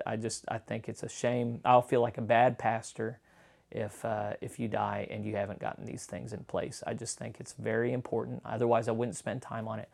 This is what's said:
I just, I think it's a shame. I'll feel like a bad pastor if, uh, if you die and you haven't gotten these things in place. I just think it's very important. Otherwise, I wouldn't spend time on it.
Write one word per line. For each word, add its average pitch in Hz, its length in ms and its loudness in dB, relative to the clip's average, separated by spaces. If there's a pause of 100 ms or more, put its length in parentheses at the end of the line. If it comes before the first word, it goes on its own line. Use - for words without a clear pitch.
I 113 100 -2
just, 110 320 -4
I 113 100 -2
think 113 320 -6
it's 110 140 -10
a 113 60 -6
shame. 120 540 -2
I'll 123 180 10
feel 123 200 4
like 117 160 2
a 127 40 -4
bad 117 360 6
pastor 113 640 -2 (540)
if, 107 320 -6
uh, 107 360 -2
if - 180 -8
you 120 80 -2
die 104 420 0
and 104 160 -6
you 107 100 -4
haven't 101 240 -2
gotten - 260 -6
these - 200 -10
things - 280 -8
in - 120 -8
place. - 420 -4
I 120 60 -2
just - 240 -8
think 117 220 -10
it's - 140 -14
very 113 400 0
important. 123 520 -4
Otherwise, 113 420 2
I 117 40 2
wouldn't 113 260 -2
spend 113 240 -6
time 110 260 -8
on 110 120 -6
it. - 140 -12